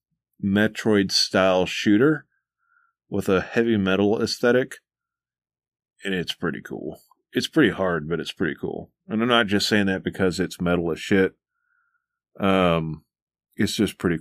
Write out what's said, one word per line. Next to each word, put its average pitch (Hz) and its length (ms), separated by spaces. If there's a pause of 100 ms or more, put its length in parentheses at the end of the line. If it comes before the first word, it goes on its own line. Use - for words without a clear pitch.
(420)
Metroid-style 101 1200
shooter 127 600 (800)
with 101 200
a 95 120
heavy 117 360
metal 101 460
aesthetic. 123 540 (1300)
And 95 100
it's 87 200
pretty 73 280
cool. - 380 (320)
It's 127 160
pretty 120 240
hard, 85 360
but 82 120
it's 71 120
pretty 76 260
cool. - 340 (160)
And 110 120
I'm 120 80
not 117 200
just 101 200
saying 104 180
that 95 180
because 90 340
it's 87 220
metal 87 320
as 78 80
shit. 95 340 (1040)
Um, 85 680 (520)
it's - 180
just 101 240
pretty 85 220